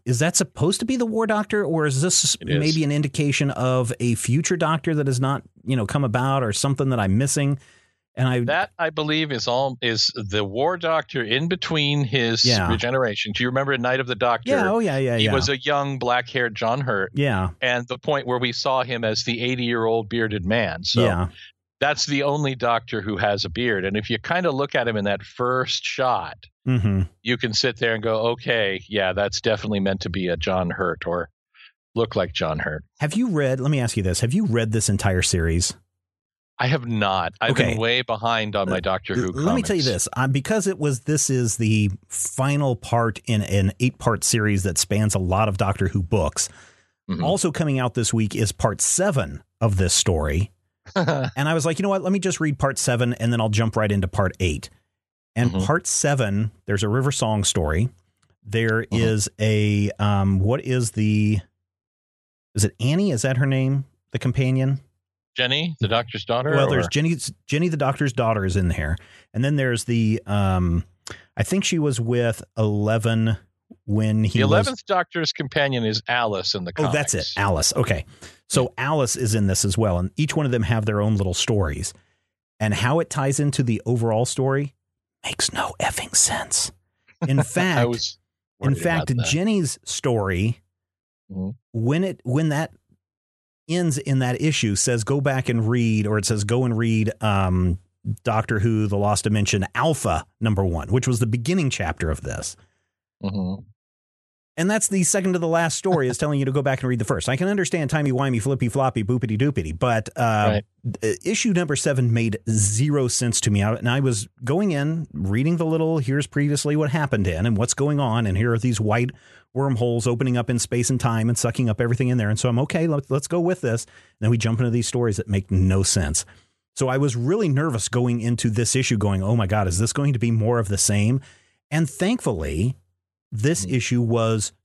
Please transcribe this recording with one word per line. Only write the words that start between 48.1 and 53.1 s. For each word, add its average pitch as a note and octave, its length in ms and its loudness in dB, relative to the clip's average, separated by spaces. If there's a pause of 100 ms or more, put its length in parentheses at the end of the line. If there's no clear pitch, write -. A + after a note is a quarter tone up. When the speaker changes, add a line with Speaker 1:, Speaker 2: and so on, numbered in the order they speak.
Speaker 1:
week A2 220 0
is A2 160 0
part - 300 -2
seven B2+ 600 -2 (180)
of G#2+ 180 2
this F#2 180 2
story. D#2 560 0 (340)
Speaker 2:
<laughs> - 100 -14
Speaker 1:
And D3 540 0
I E3 60 0
was D#3 100 -2
like, E3 140 0
"You F#3+ 40 0
know G3+ 60 0
what? G3 140 0
Let F#3 100 0
me G3+ 60 0
just F3+ 200 -2
read D3+ 200 0
part C3+ 180 0
seven, B2 380 0